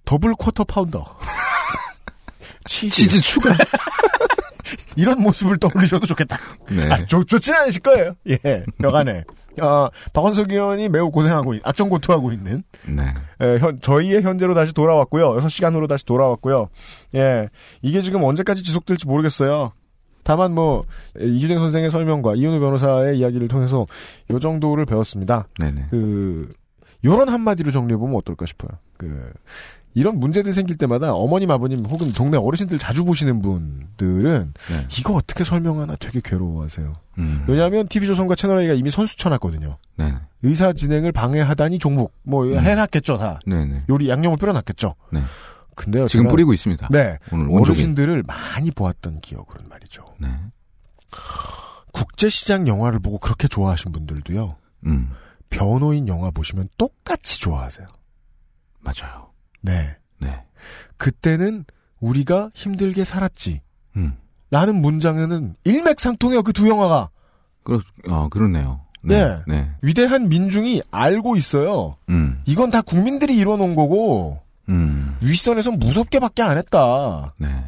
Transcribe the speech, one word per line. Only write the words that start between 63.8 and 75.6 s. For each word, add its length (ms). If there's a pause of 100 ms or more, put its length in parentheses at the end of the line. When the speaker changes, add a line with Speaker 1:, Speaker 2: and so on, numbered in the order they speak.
Speaker 2:
음. 220 (340)
Speaker 1:
라는 300
문장에는 800
일맥상통해요, 800
그 100
두 140
영화가. 420 (540)
Speaker 2:
그렇-, 180 (280)
아, 200
그러네요. 520 (200)
네. 240
Speaker 1:
네. 220
Speaker 2:
네. 240 (100)
Speaker 1:
위대한 480
민중이 520 (100)
알고 440
있어요. 640 (120)
Speaker 2:
음. 360
Speaker 1:
이건 260
다 100
국민들이 560
이뤄놓은 380
거고, 640 (300)
Speaker 2:
음. 520
Speaker 1:
윗선에선 580